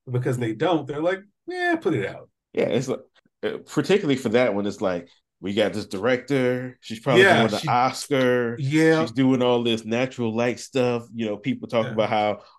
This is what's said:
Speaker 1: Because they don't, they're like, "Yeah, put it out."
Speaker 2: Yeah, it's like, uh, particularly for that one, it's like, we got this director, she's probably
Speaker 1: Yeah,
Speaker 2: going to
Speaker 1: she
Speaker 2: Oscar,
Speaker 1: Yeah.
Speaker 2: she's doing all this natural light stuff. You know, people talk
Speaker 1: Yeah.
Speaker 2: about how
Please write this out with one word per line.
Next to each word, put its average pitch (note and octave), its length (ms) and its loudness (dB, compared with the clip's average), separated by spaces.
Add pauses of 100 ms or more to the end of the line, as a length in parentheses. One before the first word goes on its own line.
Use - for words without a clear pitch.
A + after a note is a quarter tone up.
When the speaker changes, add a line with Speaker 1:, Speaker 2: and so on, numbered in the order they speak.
(100)
Speaker 1:
Because B2 260 -2
they A#2 160 -2
don't, D3+ 340 -2
they're C#3+ 140 -8
like, F#3 200 -2 (260)
"Yeah, F4 300 -2
put F3 180 0
it G2+ 100 -2
out." - 240 -10 (240)
Speaker 2:
Yeah, - 120 0
it's C3 240 -2
like, - 120 -4 (420)
uh, D2 220 -4
particularly D#3 520 0
for B2 120 -2
that A#2 260 2
one, G2+ 120 -2
it's G2+ 160 -6
like, F2+ 260 -2 (320)
we G2 140 -6
got G#2+ 180 2
this G#2+ 140 -6
director, B2+ 960 -2
she's A2+ 180 -12
probably B2+ 220 4
Speaker 1:
Yeah, F#3 160 6
Speaker 2:
going D3+ 120 2
to G#2 100 -2
Speaker 1:
she D#3+ 80 -4
Speaker 2:
Oscar, B2 920 0
Speaker 1:
Yeah. D#3 420 4
Speaker 2:
she's A#2+ 120 -2
doing C3 280 4
all B2 220 2
this A#2 240 -2
natural A#2 500 -2
light A#2 240 -2
stuff. B2 540 -2
You A2+ 100 -4
know, G#2 140 -4
people A#2+ 280 -4
talk A2+ 200 0
Speaker 1:
Yeah. A2+ 80 -8
Speaker 2:
about G#2+ 160 0
how G#2+ 320 0 (160)